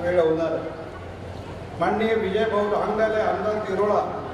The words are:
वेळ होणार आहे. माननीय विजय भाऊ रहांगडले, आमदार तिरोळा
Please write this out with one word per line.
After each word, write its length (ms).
वेळ 180
होणार 320
आहे. 180
माननीय 340
विजय 320
भाऊ 260
रहांगडले, 500
आमदार 460
तिरोळा 540